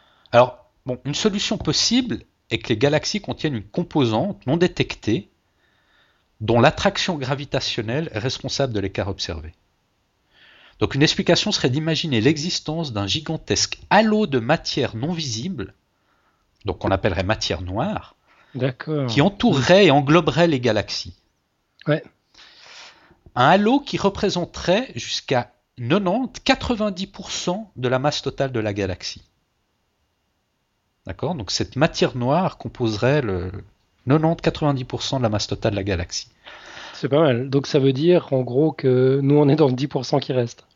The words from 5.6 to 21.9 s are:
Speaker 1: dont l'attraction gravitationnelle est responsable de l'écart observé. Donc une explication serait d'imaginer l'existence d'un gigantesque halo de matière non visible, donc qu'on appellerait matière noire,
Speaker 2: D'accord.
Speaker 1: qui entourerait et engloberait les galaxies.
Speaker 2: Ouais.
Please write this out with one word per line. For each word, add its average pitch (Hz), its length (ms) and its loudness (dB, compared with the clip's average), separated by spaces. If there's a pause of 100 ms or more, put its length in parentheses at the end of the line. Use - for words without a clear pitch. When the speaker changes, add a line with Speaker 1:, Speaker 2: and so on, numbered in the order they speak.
Speaker 1:
dont 113 200 4
l'attraction 175 560 2
gravitationnelle 135 960 -4
est 107 60 -6
responsable 127 540 -4
de 101 80 -2
l'écart 98 280 -4
observé. 80 460 -8 (1200)
Donc - 160 -2
une 135 80 0
explication 180 500 2
serait - 160 0
d'imaginer 156 540 0
l'existence 151 720 -2
d'un 101 140 -4
gigantesque - 720 -4 (100)
halo 214 360 4
de 135 120 0
matière 117 580 -2
non 143 160 -4
visible, 147 640 -8 (920)
donc 90 140 -4
qu'on 98 120 -2
appellerait 98 320 0
matière 95 380 -4
noire, 104 540 -6 (400)
Speaker 2:
D'accord. 135 520 -4
Speaker 1:
qui 117 140 0
entourerait 175 640 4
et 151 40 8
engloberait 147 580 4
les 139 120 0
galaxies. 107 540 -2 (720)
Speaker 2:
Ouais. 156 160 0 (1300)